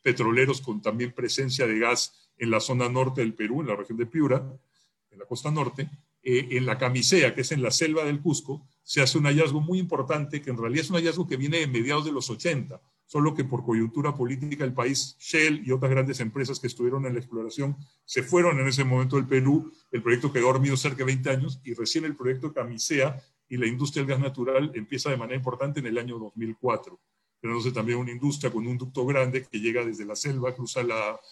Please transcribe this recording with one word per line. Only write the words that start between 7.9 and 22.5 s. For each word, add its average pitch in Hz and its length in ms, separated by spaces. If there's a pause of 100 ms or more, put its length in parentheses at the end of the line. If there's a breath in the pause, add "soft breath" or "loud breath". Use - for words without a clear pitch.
del 147 160
Cusco, 147 440 (180)
se - 180
hace 135 160
un 147 80
hallazgo 147 340
muy 170 180
importante, 151 640
que - 80
en 123 80
realidad 123 280
es - 40
un 185 60
hallazgo 165 320
que - 80
viene 147 240
de 156 80
mediados 135 380
de 156 80
los 131 160
ochenta, 127 520 (240)
solo 151 280
que 147 120
por 123 180
coyuntura 120 520
política 139 500
el 127 80
país, 127 460
Shell 156 460
y 123 60
otras 131 200
grandes 131 280
empresas 127 400
que 123 80
estuvieron 123 380
en 123 80
la 117 60
exploración 117 580 (260 loud breath)
se - 180
fueron 165 380
en 135 80
ese 135 160
momento 127 320
del 131 120
Perú, 135 440 (200 loud breath)
el 120 100
proyecto 120 320
quedó 123 140
dormido 135 280
cerca 127 220
de 135 80
veinte 131 240
años, 131 340
y 120 100
recién 117 300
el 147 140
proyecto 131 340